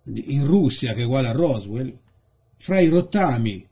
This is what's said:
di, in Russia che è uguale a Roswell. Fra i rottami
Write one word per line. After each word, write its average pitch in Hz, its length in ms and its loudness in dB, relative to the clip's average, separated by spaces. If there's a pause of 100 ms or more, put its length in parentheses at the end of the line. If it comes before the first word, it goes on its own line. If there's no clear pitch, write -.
di, 113 320 -8
in 139 100 0
Russia 143 480 2
che 107 80 -4
è 120 40 -2
uguale 127 240 0
a 113 40 -2
Roswell. 123 640 -4 (600)
Fra 190 200 -2
i 175 100 6
rottami 147 840 0